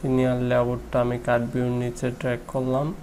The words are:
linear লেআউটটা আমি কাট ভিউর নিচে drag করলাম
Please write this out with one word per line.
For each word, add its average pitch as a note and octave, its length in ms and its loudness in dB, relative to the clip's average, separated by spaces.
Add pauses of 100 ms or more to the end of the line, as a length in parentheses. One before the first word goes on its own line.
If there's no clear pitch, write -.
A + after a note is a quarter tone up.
linear B2+ 380 2
লেআউটটা B2 600 2
আমি A#2+ 240 0
কাট A#2+ 160 4
ভিউর B2 260 0
নিচে B2 440 -2
drag A#2+ 360 -4
করলাম C3+ 560 0